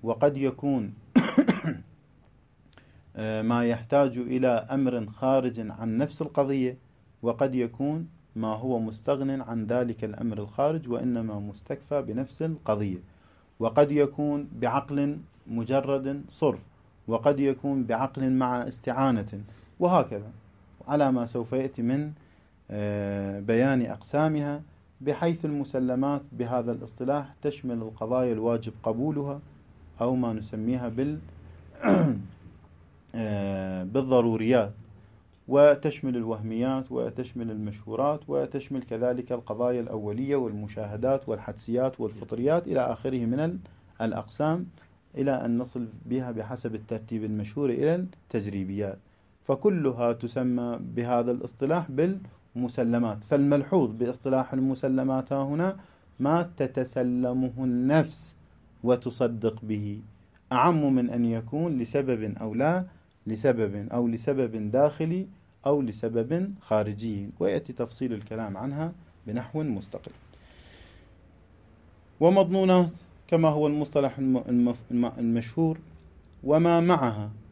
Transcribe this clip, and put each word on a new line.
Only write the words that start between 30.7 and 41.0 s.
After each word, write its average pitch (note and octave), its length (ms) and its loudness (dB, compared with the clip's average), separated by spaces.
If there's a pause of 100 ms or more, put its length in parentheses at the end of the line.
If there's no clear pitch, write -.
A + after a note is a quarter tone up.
بال-، C3+ 300 -4 (640)
<clears throat> E3+ 340 4 (960)
آه، G2 720 -2
بالضروريات، A#2 880 4 (760)
وتشمل C#3+ 680 6
الوهميات، A#2 760 -2
وتشمل A#2+ 580 -4
المشهورات، A2 800 -4
وتشمل C3+ 540 -4
كذلك B2 500 -2
القضايا A#2+ 480 -2
الأولية A2+ 560 -4
والمشاهدات A2 920 -2